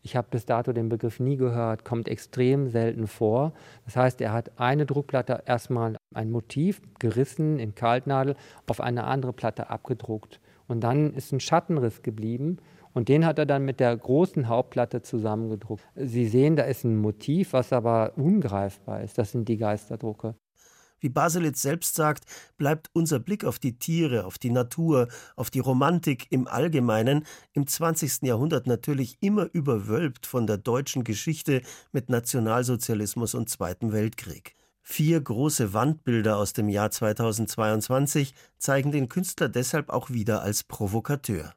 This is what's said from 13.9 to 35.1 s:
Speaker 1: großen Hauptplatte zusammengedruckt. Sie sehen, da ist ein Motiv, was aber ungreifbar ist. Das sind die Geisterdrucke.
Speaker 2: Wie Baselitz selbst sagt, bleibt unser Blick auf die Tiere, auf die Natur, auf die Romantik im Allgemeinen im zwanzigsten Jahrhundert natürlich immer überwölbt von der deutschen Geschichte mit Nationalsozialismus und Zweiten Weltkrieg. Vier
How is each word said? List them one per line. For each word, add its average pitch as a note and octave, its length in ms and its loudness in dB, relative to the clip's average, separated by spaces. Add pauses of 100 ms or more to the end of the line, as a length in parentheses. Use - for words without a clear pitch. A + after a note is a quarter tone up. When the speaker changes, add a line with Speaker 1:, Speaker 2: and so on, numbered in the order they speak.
Speaker 1:
großen C3 540 2
Hauptplatte A#2+ 520 0
zusammengedruckt. A2 840 -4 (120)
Sie B2 320 0
sehen, C3+ 300 6
da C3 60 2
ist C3 200 -2
ein A2+ 140 2
Motiv, C#3+ 560 0
was B2+ 180 2
aber A2+ 460 2
ungreifbar G#2+ 840 0
ist. G#2 160 -6
Das G#2+ 140 0
sind A#2 160 -4
die A2+ 100 0
Geisterdrucke. A2 760 -6 (640)
Speaker 2:
Wie C#3+ 100 -2
Baselitz D#3 520 0
selbst D#3+ 340 -2
sagt, D3+ 300 0 (320)
bleibt D3+ 360 -2
unser D#3+ 260 2
Blick G3+ 260 -4
auf - 140 -2
die B2 200 -4
Tiere, D3+ 460 0
auf F#2 120 -12
die B2+ 120 -4
Natur, B2 580 2 (280)
auf B2 140 -6
die C3+ 100 -2
Romantik C3+ 720 2
im B2+ 160 2
Allgemeinen C3 800 2 (280)
im C#3+ 120 2
zwanzigsten D#3+ 640 -2
Jahrhundert C3 400 0
natürlich C3 540 -2
immer G3 320 2
überwölbt B2 720 0
von A#2+ 200 0
der G#2 120 0
deutschen B2 480 -2
Geschichte C3 560 -2 (320)
mit C3 160 -2
Nationalsozialismus A#2+ 1300 0
und A#2 140 -4
Zweiten F#2+ 440 -4
Weltkrieg. - 640 -4 (280)
Vier D#3 380 2